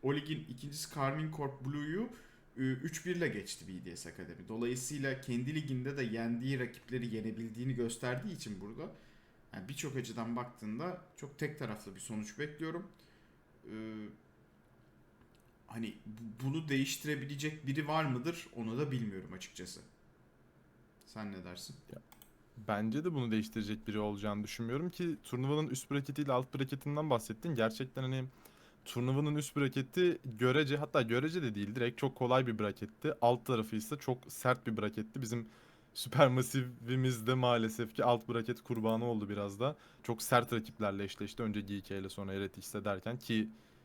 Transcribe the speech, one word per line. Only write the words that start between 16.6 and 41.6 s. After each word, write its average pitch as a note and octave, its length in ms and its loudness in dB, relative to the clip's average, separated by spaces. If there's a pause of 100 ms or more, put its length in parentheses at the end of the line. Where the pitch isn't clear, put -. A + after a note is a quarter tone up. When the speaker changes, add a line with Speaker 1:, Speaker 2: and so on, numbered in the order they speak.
Speaker 1:
değiştirebilecek C#3+ 960 -2
biri C#3+ 220 0
var D#3 160 4
mıdır? C#3 420 -2 (100)
Onu A#2 220 -2
da C#3+ 140 0
bilmiyorum G2 400 -4
açıkçası. - 480 -12 (1300)
Sen G#2 260 -8
ne F#2 120 -10
dersin? - 320 -12 (160)
Speaker 2:
Ya, - 60 -12 (680)
bence A2 360 2
de F3 100 2
bunu B2 160 2
değiştirecek G#2+ 580 0
biri G#2+ 100 0
olacağını G#2 460 0
düşünmüyorum B2+ 460 -2
ki E3+ 340 -2
turnuvanın C#3 440 2
üst C3 220 -4
braketiyle C#3 420 0
alt C3 220 2
braketinden C#3+ 560 0
bahsettin. A#2+ 440 0
Gerçekten A#2+ 480 2
hani C3 220 0 (600)
turnuvanın C3+ 500 2
üst D3 220 -2
braketi C#3+ 680 4
görece, C3 520 4
hatta D3 260 4
görece C#3 400 2
de A2+ 120 0
değil, G2+ 200 -2
direkt A#2+ 240 2
çok C3+ 180 0
kolay B2+ 300 6
bir A2 120 0
braketti. G#2 640 -2
Alt B2 260 6
tarafı A2 300 2
ise A2 200 -4
çok B2+ 220 -2 (100)
sert - 380 2
bir A2 100 0
braketti. G#2+ 460 -2
Bizim A2+ 260 -2 (460)
Supermassive'imiz B2+ 1300 4
de B2+ 80 6
maalesef A#2 600 4
ki - 100 2
alt A#2+ 240 6
braket A#2 340 -2
kurbanı A2+ 420 2
oldu G#2+ 240 0
biraz G2+ 320 -4
da. C#3+ 160 0 (260)
Çok A2+ 200 -2
sert A#2+ 300 6
rakiplerle G2+ 520 0
eşleşti. G#2 380 -6
Önce G#2 180 0